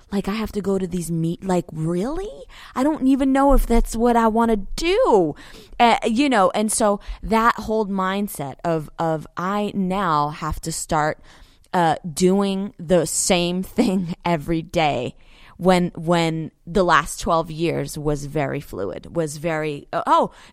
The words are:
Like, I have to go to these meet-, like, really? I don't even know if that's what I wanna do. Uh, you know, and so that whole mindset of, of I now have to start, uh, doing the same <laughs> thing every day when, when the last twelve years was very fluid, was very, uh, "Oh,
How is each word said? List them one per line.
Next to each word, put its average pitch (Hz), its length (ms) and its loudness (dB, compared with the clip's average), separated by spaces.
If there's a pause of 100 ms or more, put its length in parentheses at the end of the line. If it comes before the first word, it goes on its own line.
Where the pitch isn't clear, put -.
(120)
Like, 202 180 -4
I 196 40 -4
have 214 200 -6
to 208 80 -4
go 190 160 0
to 190 100 -2
these 170 240 -6
meet-, 165 320 -2
like, 180 300 0
really? 185 560 -4 (440)
I 254 100 0
don't 285 240 0
even 269 260 4
know 277 200 6
if 262 120 6
that's 233 300 2
what 233 200 2
I 226 120 4
wanna 226 300 2
do. 285 800 2 (440)
Uh, 233 260 6
you 233 240 2
know, 208 220 4
and 214 200 -2
so 202 300 2 (220)
that 220 320 2
whole 220 320 -2
mindset 190 760 -4
of, 160 340 -2
of 160 380 -2
I 202 400 -4
now 180 540 0
have 156 320 -6
to 160 100 -8
start, 156 480 -2 (540)
uh, 165 240 2 (160)
doing 196 640 0
the 170 280 2
same 175 580 0
<laughs> - 140 -14
thing 185 460 0
every 165 380 -2
day 143 540 -2 (420)
when, 180 380 4
when 165 560 0 (140)
the 175 180 0
last 160 360 2
twelve 165 320 0
years 151 460 -4
was 147 280 -4
very 139 360 -4
fluid, - 520 -10
was 156 220 -4
very, 156 560 -6
uh, - 140 -4
"Oh, 294 260 2 (220)